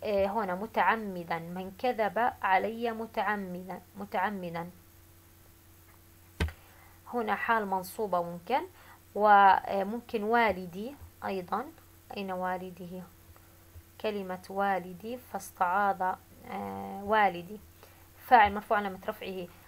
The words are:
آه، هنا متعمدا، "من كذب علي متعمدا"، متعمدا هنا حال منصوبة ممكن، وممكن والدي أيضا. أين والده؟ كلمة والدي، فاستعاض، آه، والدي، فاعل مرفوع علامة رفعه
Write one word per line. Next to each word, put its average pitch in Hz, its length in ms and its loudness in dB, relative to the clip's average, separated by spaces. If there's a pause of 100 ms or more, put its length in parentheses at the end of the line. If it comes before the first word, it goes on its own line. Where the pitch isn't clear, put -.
آه، 202 220 2
هنا 196 280 -2
متعمدا، 190 840 -2
"من 180 400 -10
كذب 220 540 0 (100)
علي 214 480 0
متعمدا"، 196 920 -6 (160)
متعمدا 185 720 -6 (2500)
هنا 214 200 0
حال 220 320 0
منصوبة 190 560 -2
ممكن، 175 400 -2 (520)
وممكن 202 1080 6
والدي 208 720 0 (300)
أيضا. 196 420 -4 (500)
أين 190 160 -6
والده؟ 185 680 -6 (1000)
كلمة 190 500 -6
والدي، 196 680 -2
فاستعاض، 190 840 0 (480)
آه، 196 540 -8
والدي، 196 560 2 (580)
فاعل 208 360 6
مرفوع 208 240 0
علامة 190 200 -4 (100)
رفعه 185 380 -8 (220)